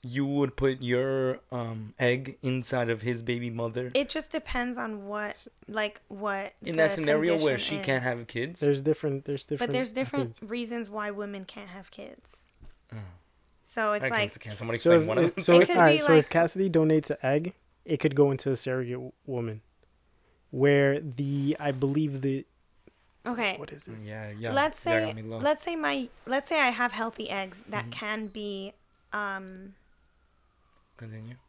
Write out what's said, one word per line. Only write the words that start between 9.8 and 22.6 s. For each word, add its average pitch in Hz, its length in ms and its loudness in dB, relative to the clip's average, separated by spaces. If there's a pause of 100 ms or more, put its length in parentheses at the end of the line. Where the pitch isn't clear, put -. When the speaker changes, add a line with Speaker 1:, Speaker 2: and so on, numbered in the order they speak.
Speaker 2:
different 254 380 -2
Speaker 3:
methods. 202 200 -14
Speaker 2:
reasons 233 420 -6
why 208 200 -4
women 202 320 -8
can't 202 260 -14
have 185 220 -16
kids. - 540 -18 (480)
Speaker 1:
Oh. 117 40 -10 (680)
Speaker 2:
So 214 300 -2
it's 208 100 -2
Speaker 1:
All 131 80 0
right, 226 80 0 (120)
Speaker 2:
like - 80 -16
Speaker 1:
can, - 120 -14
can 104 60 -10
somebody 117 200 -2
Speaker 3:
So 170 140 6
Speaker 1:
explain 170 100 8
Speaker 3:
if, 160 60 0
Speaker 1:
one - 100 0
of 170 80 4
Speaker 3:
if, 175 120 0
Speaker 1:
them? 185 60 -6
Speaker 3:
so 175 120 6
Speaker 2:
It 175 80 6
Speaker 3:
if, 175 60 6
Speaker 2:
could - 80 4
Speaker 3:
all 170 60 10
right, 151 140 10
Speaker 2:
be 147 80 2
Speaker 3:
so - 80 6
if 160 40 10
Speaker 2:
like 151 120 6
Speaker 3:
Cassidy 170 400 2
donates 156 400 4
an 147 140 -2
egg, 151 300 2 (300)
it 147 160 -2
could 147 160 2
go 143 140 8
into 139 220 0
a 131 40 2
surrogate 127 380 -2
w-, 127 180 -8 (140)
woman, 117 360 -4 (920)
where 139 480 4
the, 143 600 -2
I 147 120 0
believe 139 500 0
the 135 240 -2 (800)